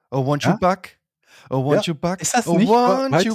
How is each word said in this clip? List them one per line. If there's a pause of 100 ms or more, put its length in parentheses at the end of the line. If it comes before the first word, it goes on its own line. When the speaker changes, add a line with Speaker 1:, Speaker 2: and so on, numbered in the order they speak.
(120)
Speaker 1:
Oh,
want
you
Speaker 2:
Ja?
Speaker 1:
back? (480)
Oh,
want
Speaker 2:
Ja.
Speaker 1:
you
back?
Speaker 2:
Ist
das
Speaker 1:
Oh,
Speaker 2:
nicht?
Speaker 1:
want
Speaker 2:
Weit-,
Speaker 1:
you